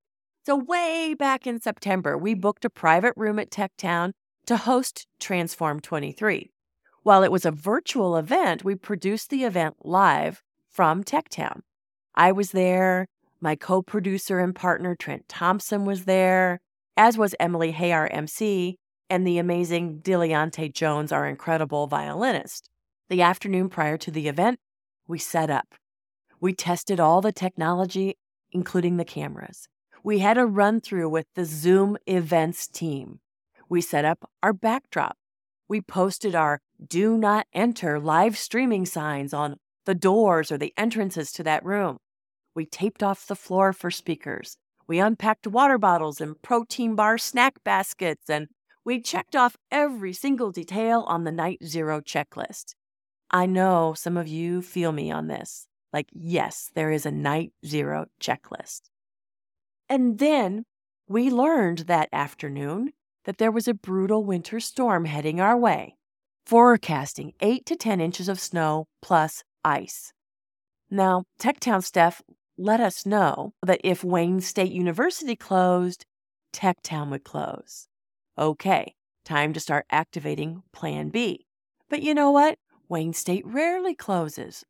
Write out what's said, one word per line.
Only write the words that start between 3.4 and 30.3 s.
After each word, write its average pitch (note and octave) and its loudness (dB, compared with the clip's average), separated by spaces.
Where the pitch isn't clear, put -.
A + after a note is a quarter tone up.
Tech G3 -4
Town F3 -2
to A#3+ 0
host B3 -2
Transform E3 -2
twenty-three. D3+ -4
While G3 8
it F3+ 6
was F3+ 2
a D#3+ 2
virtual F#3+ -2
event, F3+ 0
we G3 -2
produced G3+ -4
the C4+ -2
event F3+ 0
live E3 2
from F3 2
Tech - -4
Town. - -8
I F3+ 8
was F#3+ 0
there, F#3 2
my D#3 -2
co-producer F#3+ -2
and F3+ 0
partner F3+ -4
Trent - -10
Thompson G3 -2
was G3 -4
there, F#3 4
as A3 6
was G#3 2
Emily E3 0
Hay, E3+ 0
our D#3 2
M D3+ -4
C, F#3 -2
and F#3 0
the F3 2
amazing E3+ -2
Diliante D#3+ 0
Jones, D3+ -2
our C#3+ 0
incredible D3 -2
violinist. D3 -4
The F3+ 2
afternoon F#3 2
prior D#3 -2
to - -10
the D3+ -4
event, F3+ 0
we E3+ -8
set D#3+ -2
up. - -4
We F#3 0
tested F3 -2
all E3 6
the G#3 2
technology, F#3 -2
including F3 0
the E3+ -2
cameras. - -12
We G#3 2
had G#3 4